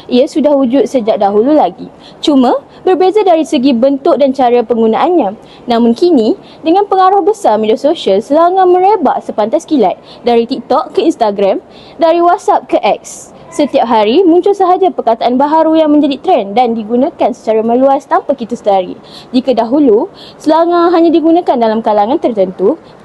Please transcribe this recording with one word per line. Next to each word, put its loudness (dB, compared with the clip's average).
Ia 2
sudah 0
wujud 2
sejak -2
dahulu 0
lagi. -2
Cuma, 0
berbeza 0
dari 2
segi 0
bentuk 0
dan 0
cara 2
penggunaannya. 0
Namun 2
kini, 0
dengan 0
pengaruh 2
besar 0
media 0
sosial, 0
slangan 2
merebak 0
sepantas -4
kilat. 0
Dari 2
TikTok -4
ke -2
Instagram, -2
dari 2
WhatsApp 0
ke -2
X. -6
Setiap 0
hari, 2
muncul 2
sahaja 0
perkataan -2
baharu 2
yang 2
menjadi 0
trend -2
dan 0
digunakan -2
secara -2
meluas 0
tanpa -2
kita -8
sedari. -2
Jika -2
dahulu, 0
slangan 0
hanya 2
digunakan 0
dalam -2
kalangan 0
tertentu, -2